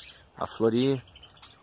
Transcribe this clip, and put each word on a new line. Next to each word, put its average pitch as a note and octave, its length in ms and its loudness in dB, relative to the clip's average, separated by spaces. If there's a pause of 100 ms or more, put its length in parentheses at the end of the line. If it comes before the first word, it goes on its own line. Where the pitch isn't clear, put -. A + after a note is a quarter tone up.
(360)
a - 100 -4
florir. B2 560 2 (600)